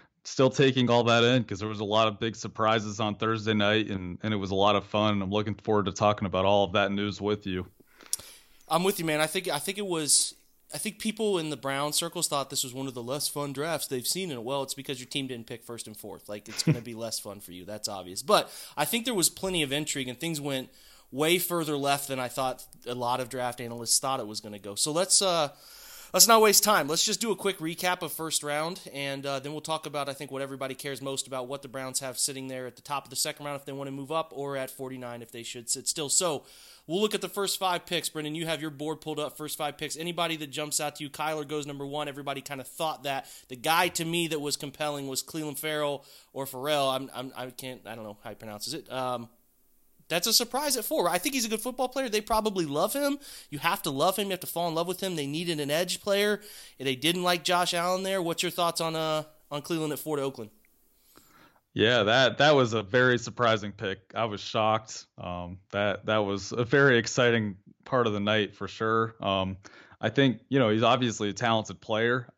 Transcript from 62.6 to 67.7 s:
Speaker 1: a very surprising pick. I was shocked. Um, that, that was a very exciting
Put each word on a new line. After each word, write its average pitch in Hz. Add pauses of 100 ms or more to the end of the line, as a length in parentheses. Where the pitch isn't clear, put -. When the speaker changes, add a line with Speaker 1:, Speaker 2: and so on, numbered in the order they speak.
Speaker 1:
a 110
very 123
surprising 113
pick. 98 (160)
I 110
was 104
shocked. 110 (100)
Um, 90 (140)
that, 101
that 107
was 98
a 120
very 139
exciting 113 (260)